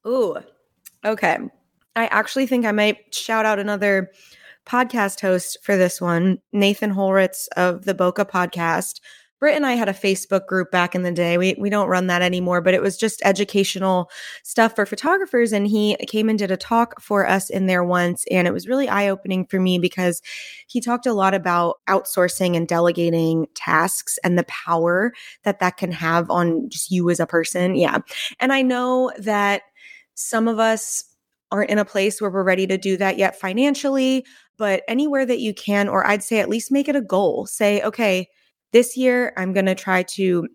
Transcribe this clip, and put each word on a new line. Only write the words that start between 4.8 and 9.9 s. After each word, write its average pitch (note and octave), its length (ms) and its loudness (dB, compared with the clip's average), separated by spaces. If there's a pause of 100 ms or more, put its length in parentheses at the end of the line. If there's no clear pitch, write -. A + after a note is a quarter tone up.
host F#3 440 0
for G3+ 120 0
this F#3 240 2
one, F3+ 400 0 (140)
Nathan G3+ 400 0
Holritz F#3+ 540 0 (100)
of F3+ 280 0
the G3 80 0
Boca F3+ 300 0
Podcast. F3 760 -2 (380)
Britt D4+ 160 4
and D4 120 0
I B3+ 60 0
had A#3 140 0
a G3 60 -2